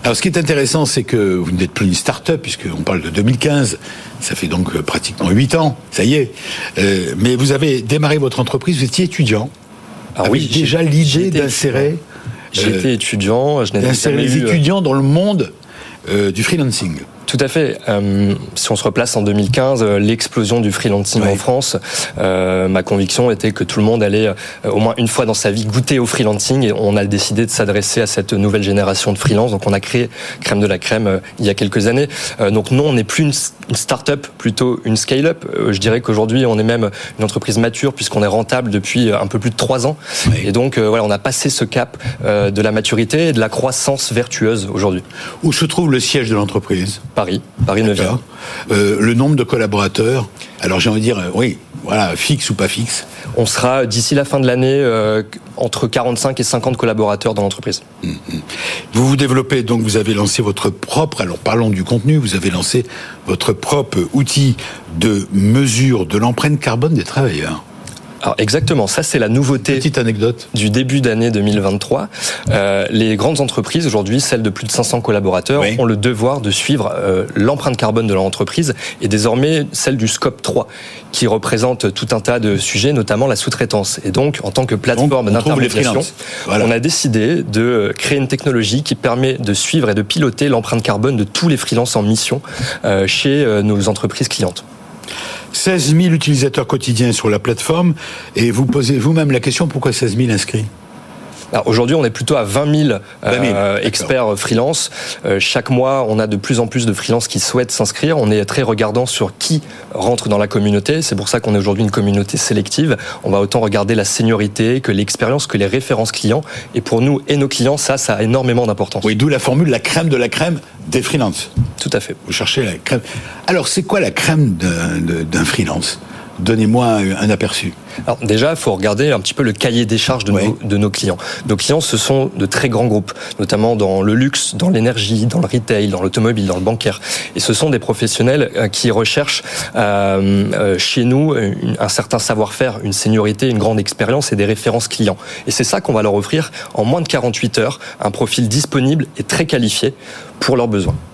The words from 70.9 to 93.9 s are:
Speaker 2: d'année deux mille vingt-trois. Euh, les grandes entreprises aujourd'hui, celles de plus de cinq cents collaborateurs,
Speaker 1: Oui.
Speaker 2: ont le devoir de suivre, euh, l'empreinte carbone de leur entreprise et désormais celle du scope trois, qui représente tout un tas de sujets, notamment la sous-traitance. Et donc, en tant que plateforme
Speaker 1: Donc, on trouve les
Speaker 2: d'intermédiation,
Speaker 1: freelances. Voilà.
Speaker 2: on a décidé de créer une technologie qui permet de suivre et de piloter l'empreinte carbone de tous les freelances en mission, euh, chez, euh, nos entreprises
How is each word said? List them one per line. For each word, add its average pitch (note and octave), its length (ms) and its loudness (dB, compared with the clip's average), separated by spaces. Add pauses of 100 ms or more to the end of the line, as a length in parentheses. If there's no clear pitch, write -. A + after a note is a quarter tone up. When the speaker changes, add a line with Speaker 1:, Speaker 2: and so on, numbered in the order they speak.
Speaker 2:
d'année A#2 320 2
deux A2 80 2
mille G#2 220 2
vingt-trois. G2+ 480 -2 (400)
Euh, G2 400 2
les A2 260 2
grandes C#3 240 0
entreprises C#3+ 480 0
aujourd'hui, G#2+ 320 0
celles B2 240 0
de A2 60 2
plus G2+ 180 -6
de - 60 -4
cinq A#2+ 100 0
cents A#2+ 160 0
collaborateurs, G2+ 640 2
Speaker 1:
Oui. A#2 180 0
Speaker 2:
ont B2+ 60 4
le A2+ 100 4
devoir A#2+ 460 0
de G2+ 100 0
suivre, G#2+ 420 0
euh, F#2 420 0
l'empreinte B2+ 420 0
carbone A2+ 300 2
de G2+ 60 2
leur F#2+ 100 2
entreprise G#2 500 0 (280)
et A2+ 60 -2
désormais A#2+ 640 2
celle - 240 0
du A2 140 0
scope - 320 -2
trois, - 260 -2 (460)
qui - 140 0
représente A2 640 0
tout - 180 -6
un A#2 80 2
tas A#2+ 220 0
de G#2 160 2
sujets, B2 340 0
notamment A2 340 0
la B2+ 120 2
sous-traitance. - 640 -2
Et G2 80 -4
donc, C#3 320 0
en G2 80 -4
tant C3 140 0
que A#2 100 0
plateforme A#2+ 340 2
Speaker 1:
Donc, C3+ 100 2
on A2 200 2
trouve C3+ 220 2
les B2 80 2
Speaker 2:
d'intermédiation, A#2 220 0
Speaker 1:
freelances. C3 220 -2 (320)
Voilà. A2 200 0
Speaker 2:
on A2+ 60 2
a A#2 80 2
décidé C3+ 600 2
de A2 560 0
créer - 200 -2
une C3+ 100 0
technologie B2 560 0
qui C#3 120 -4
permet B2+ 400 0
de A2 180 -2
suivre B2 380 0
et G2+ 40 0
de G#2+ 60 0
piloter C#3+ 480 0
l'empreinte A2+ 340 0
carbone A#2+ 320 0
de G#2+ 80 2
tous - 240 -2
les D3+ 80 4
freelances A#2+ 400 0
en A2 80 2
mission, A2 380 0 (420)
euh, G2 240 2
chez, C#3 380 2
euh, G#2+ 160 2
nos G2+ 260 2
entreprises G#2 400 -2